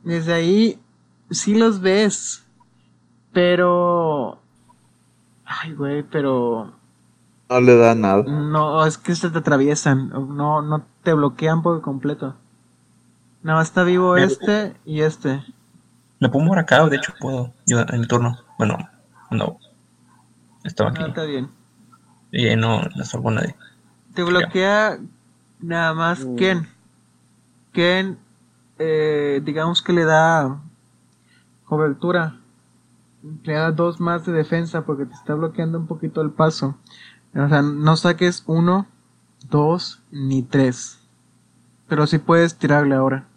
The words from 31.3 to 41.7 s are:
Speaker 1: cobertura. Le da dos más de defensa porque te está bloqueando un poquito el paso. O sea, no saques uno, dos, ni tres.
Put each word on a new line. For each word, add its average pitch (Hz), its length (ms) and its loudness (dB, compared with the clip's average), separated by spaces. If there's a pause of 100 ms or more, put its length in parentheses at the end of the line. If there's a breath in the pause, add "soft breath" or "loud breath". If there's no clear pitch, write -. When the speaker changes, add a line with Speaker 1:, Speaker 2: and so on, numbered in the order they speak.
Speaker 1:
cobertura. 156 720 -2 (1040)
Le 156 100 -6
da 160 180 0
dos 170 280 -2
más 170 260 -4
de 175 80 -4
defensa 165 520 -2
porque 139 200 -4
te 123 80 -20
está - 200 -8
bloqueando 165 460 -4
un 160 80 -8
poquito 160 340 -6
el 151 100 -4
paso. 156 440 -2 (600 soft breath)
O 139 140 0
sea, 143 140 4
no 147 320 2
saques 175 500 -2
uno, 175 400 0 (640)
dos, 156 520 0 (100)
ni 135 320 -4
tres. 131 560 -2 (880)